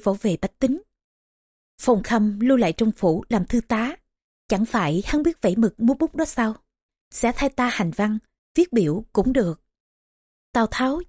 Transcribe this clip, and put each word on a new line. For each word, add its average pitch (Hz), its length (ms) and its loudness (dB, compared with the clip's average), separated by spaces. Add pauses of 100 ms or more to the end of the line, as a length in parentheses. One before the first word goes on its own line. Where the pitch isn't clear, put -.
bảo 196 100 0
vệ 190 220 -2
bách - 220 -10
tính. 269 220 0 (1000)
Phòng 226 220 2
Khâm 214 360 0
lưu 254 180 4
lại 185 160 2
trong 220 180 0
phủ 175 380 0
làm 196 160 0
thư 240 160 0
tá, 240 340 -4 (520)
chẳng 208 180 0
phải 175 400 -2
hắn 294 180 0
biết 330 180 -2
vẽ 185 140 2
mực 226 240 0
múa 233 140 4
bút 311 220 -2
đó 311 100 -2
sao? 220 300 -2 (560)
Sẽ 233 240 0
thay 277 140 0
ta 247 200 -2
hành 170 220 -2
văn, 214 260 -2 (380)
viết 349 180 2
biểu 175 400 0
cũng 240 200 2
được. 175 280 0 (880)
Tào 226 200 2
Tháo 269 380 -2